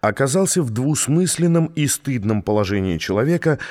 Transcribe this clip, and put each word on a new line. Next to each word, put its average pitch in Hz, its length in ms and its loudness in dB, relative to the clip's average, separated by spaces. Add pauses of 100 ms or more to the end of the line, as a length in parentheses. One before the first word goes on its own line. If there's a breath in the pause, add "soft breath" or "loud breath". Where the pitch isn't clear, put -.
оказался 139 600 0
в 131 80 -2
двусмысленном 160 1040 0
и 147 140 0
стыдном 110 560 -2
положении 98 560 0
человека, 143 580 0 (140)